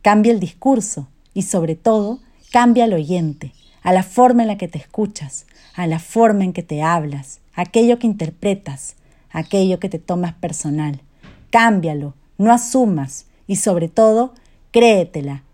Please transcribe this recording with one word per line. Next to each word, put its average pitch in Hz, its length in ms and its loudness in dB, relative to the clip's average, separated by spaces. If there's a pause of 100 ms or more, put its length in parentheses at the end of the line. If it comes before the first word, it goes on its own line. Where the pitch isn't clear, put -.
Cambia 214 300 4
el 226 80 2
discurso 190 680 -2 (260)
y, 196 80 -4
sobre 165 320 -2
todo, 220 460 -2 (320)
cambia 240 320 4
al 226 80 0
oyente, 156 600 -4 (300)
a 180 100 0
la 185 120 2
forma 247 380 4
en 220 60 -2
la 202 80 -6
que 180 120 -8
te 160 100 -12
escuchas, - 680 -10 (300)
a 180 140 -4
la 160 100 -2
forma 208 460 2
en 180 80 -4
que 170 100 -8
te 151 200 -6
hablas, 151 580 -4 (140)
aquello 233 440 2
que 240 80 -4
interpretas, 180 880 -6 (380)
aquello 185 480 -2
que 190 80 -8
te 165 100 -8
tomas 175 360 -6
personal. 151 680 -6 (500)
Cámbialo, 165 640 0 (240)
no 220 140 4
asumas 226 760 0 (220)
y, 196 80 -4
sobre 170 320 -2
todo, 226 460 2 (360)
créetela. 170 720 2 (120)